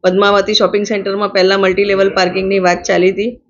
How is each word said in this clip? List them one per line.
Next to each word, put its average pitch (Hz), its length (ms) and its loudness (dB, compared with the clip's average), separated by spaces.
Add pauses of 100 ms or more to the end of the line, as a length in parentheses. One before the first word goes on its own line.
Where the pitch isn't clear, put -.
પદ્માવતી 196 500 2
શોપિંગ 208 320 0
સેન્ટરમાં 202 440 -4
પહેલા 196 280 2
મલ્ટી 190 260 0
લેવલ 196 260 2
પાર્કિંગની 190 500 -2
વાત 175 240 0
ચાલી 185 280 2
હતી 214 280 -6 (100)